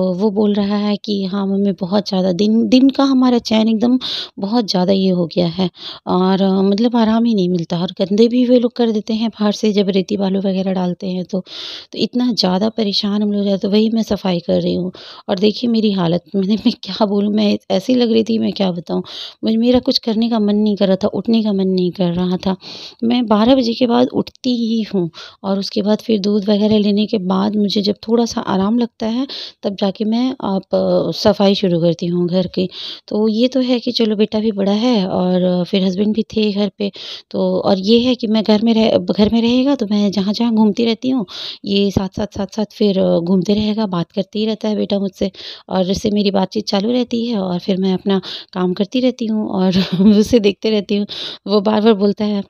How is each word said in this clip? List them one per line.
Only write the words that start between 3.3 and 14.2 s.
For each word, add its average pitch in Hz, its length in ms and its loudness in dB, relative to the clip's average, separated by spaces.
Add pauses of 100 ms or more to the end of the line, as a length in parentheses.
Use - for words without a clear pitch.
चैन 220 260 2
एकदम 240 300 2 (420)
बहुत 202 300 -2
ज़्यादा 180 220 2
ये 190 200 2
हो 175 160 0
गया 180 220 0
है 180 180 -2 (400)
और 185 340 2 (200)
मतलब 214 340 2
आराम 226 280 2
ही 233 100 2
नहीं 180 160 2
मिलता 175 300 -2
और 185 200 -4
गंदे 202 280 4
भी 247 180 2
वे 247 140 6
लोग 233 140 -2
कर 233 180 0
देते 214 220 -4
हैं 226 160 -2
बाहर 208 240 0
से 214 180 0
जब 196 180 2
रेती 196 280 0
बालू 196 220 0
वगैरह 190 340 -2
डालते 180 340 -4
हैं 180 180 -4
तो।" 190 140 -4 (540)
तो - 60 -12
इतना 247 360 -2
ज़्यादा 185 360 0
परेशान 208 520 -2
हम 208 100 -2
लोग 202 100 -2
हो - 20 -2
जाते, 196 140 0
तो 196 120 -4
वही 214 200 4
मैं 226 140 0
सफाई 185 360 -2